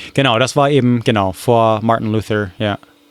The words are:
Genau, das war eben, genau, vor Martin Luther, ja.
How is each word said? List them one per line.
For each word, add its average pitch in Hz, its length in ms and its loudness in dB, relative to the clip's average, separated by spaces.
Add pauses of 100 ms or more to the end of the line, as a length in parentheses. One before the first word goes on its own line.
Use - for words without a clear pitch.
(140)
Genau, 131 240 2
das 127 160 0
war 143 160 2
eben, 123 320 0
genau, 101 300 0
vor 113 500 2
Martin 113 300 0
Luther, 107 460 -2
ja. 104 200 -2 (320)